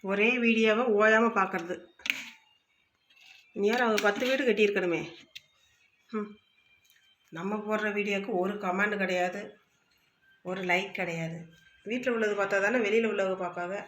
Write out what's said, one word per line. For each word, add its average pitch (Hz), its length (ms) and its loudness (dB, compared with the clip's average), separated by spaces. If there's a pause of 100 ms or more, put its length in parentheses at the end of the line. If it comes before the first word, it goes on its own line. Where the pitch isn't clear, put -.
(100)
ஒரே 208 180 2 (160)
வீடியோவை 220 400 4 (140)
ஓயாம 220 400 6
பார்க்கறது. 180 360 -2 (1800)
இனி 202 140 2
யாரும் 247 180 2
அவங்க 208 180 2
பத்து 202 240 2
வீடு 262 180 2
கட்டியிருக்கணுமே. 190 540 2 (1160)
ம். 208 120 -8 (1080)
நம்ம 208 280 -6
போடுற 214 320 -2
வீடியோக்கு 202 340 -4 (100)
ஒரு 202 120 -2 (100)
கமெண்ட் 196 380 -2
கிடையாது, 180 400 -2 (1080)
ஒரு 185 120 -6 (100)
லைக் 196 280 -2
கிடையாது. 165 380 -6 (520)
வீட்ல 247 260 -2
உள்ளது 208 240 0
பார்த்தா 196 260 2
தானே 233 200 2
வெளியில 220 260 2
உள்ளவங்க 190 320 0
பார்ப்பாங்க. 175 320 -6 (120)